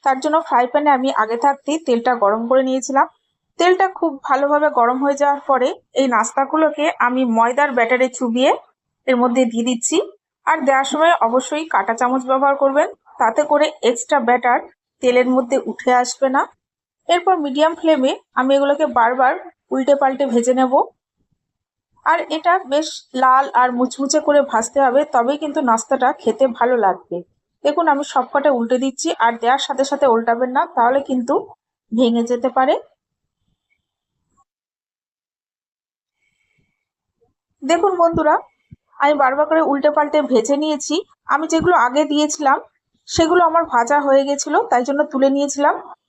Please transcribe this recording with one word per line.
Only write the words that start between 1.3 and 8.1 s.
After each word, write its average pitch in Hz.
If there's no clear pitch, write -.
থাকতেই 285
তেলটা 240
গরম 220
করে 262
নিয়েছিলাম। 262
তেলটা 370
খুব 320
ভালোভাবে 294
গরম 240
হয়ে 285
যাওয়ার 285
পরে 262
এই 269
নাস্তাগুলোকে 277
আমি 254
ময়দার 247
ব্যাটারে 247
চুবিয়ে 254